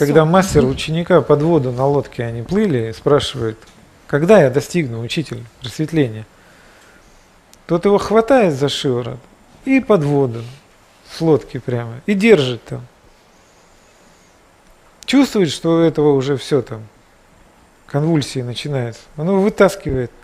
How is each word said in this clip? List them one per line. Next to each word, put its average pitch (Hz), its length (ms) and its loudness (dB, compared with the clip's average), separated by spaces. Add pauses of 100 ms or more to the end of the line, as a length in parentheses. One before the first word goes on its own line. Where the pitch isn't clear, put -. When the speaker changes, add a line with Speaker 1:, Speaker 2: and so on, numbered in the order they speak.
Speaker 1:
когда 160 180 4
мастер 175 380 2
Speaker 2:
Мгм. 131 100 2
Speaker 1:
ученика 160 500 0
под 147 200 2
воду 151 320 0
на 127 120 -2
лодке, 139 380 -2
они 117 180 -8
плыли, 151 480 -2
и 113 40 -12
спрашивает, 131 640 -2 (500)
«Когда 170 340 4
я - 80 4
достигну, 123 520 -4
учитель, 120 420 -8 (180)
просветления?» 123 640 -4 (1400)
Тот 170 180 -2
его 202 120 2
хватает 220 580 2
за 135 140 -2
шиворот 123 500 -4 (460)
и 269 160 2
под 190 220 2
воду, 139 380 0 (720)
с - 100 -10
лодки 151 380 0
прямо, 120 480 -6
и 208 80 2
держит 151 480 2
там. 123 180 -12 (2250)
Чувствует, 220 460 2
что 165 240 0
у 165 40 4
этого 156 340 4
уже 135 240 0
все 131 240 -2
там, 110 200 -10 (1040)
конвульсии 143 540 -2
начинаются. 120 600 -8 (160)
Он 151 100 -6
его 190 140 2
вытаскивает. 156 720 0 (120)